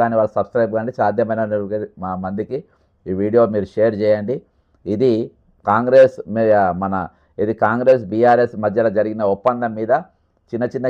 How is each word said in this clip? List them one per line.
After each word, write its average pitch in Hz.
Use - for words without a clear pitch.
కాని 117
వాళ్ళు 107
సబ్స్క్రైబ్ 110
కాండి, 113
సాధ్యమైన 110
మా 92
మందికి 104
ఈ 90
వీడియో 107
మీరు 101
షేర్ 110
చేయండి. 107
ఇది 110
కాంగ్రెస్ 127
మే-, 110
మన 95
ఇది 107
కాంగ్రెస్ 123
బీఆర్ఎస్ 120
మధ్యలో 107
జరిగిన 107
ఒప్పందం 120
మీద 113
చిన్న 120
చిన్న 127